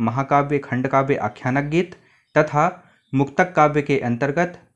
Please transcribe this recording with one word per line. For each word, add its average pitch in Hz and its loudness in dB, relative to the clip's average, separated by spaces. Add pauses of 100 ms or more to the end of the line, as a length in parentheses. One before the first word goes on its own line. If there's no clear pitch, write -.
महाकाव्य, 139 0
खंड 127 -4
काव्य, 135 2
आख्यानक 131 -4
गीत 170 -2 (420)
तथा 151 0 (300)
मुक्तक 139 0
काव्य 151 4
के 143 0
अंतर्गत 139 -2 (160)